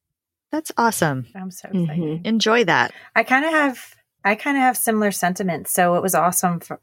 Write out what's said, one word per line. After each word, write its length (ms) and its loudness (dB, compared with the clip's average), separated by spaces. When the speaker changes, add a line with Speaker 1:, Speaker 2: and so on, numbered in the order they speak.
Speaker 1:
That's 260 -6
awesome. 560 0
Speaker 2:
I'm 160 -10
so 180 -18
Speaker 3:
Mm-hmm. 220 0
Speaker 2:
excited. 360 -4
Speaker 1:
Enjoy 380 2
that. 280 2
Speaker 2:
I 80 2
kinda 260 0
have, 460 -2
I 120 2
kinda 240 -2
have 160 2
similar 340 0
sentiments. 600 -2
So 240 4
it 60 0
was 120 -2
awesome 460 2
for, 220 -12